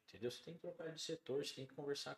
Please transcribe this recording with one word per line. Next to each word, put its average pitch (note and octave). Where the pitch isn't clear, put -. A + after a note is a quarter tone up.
entendeu? G#2
Você -
tem E3
que E3+
trocar E3+
de D#3
setor, C#3+
você -
tem C3+
que -
conversar C#3+